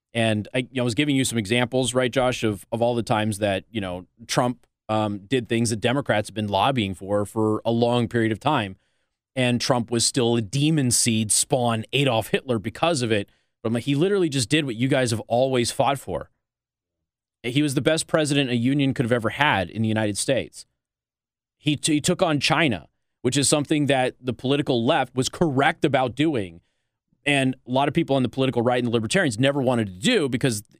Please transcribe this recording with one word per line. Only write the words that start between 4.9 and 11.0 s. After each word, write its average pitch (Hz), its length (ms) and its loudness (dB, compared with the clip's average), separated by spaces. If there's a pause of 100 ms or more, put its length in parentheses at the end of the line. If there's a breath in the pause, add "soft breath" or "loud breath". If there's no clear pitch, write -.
did 120 280 -4
things 117 220 0
that 117 60 -2
Democrats 117 520 -2
have 98 60 -16
been 107 140 -4
lobbying 101 460 0
for, 101 300 -2
for 107 400 0
a 113 60 0
long 120 380 2
period 113 240 0
of 101 80 -6
time. 110 360 0 (600)
And 123 240 2
Trump 120 300 -2
was 117 140 0
still 120 300 2
a 117 80 0
demon 139 480 0
seed 110 400 0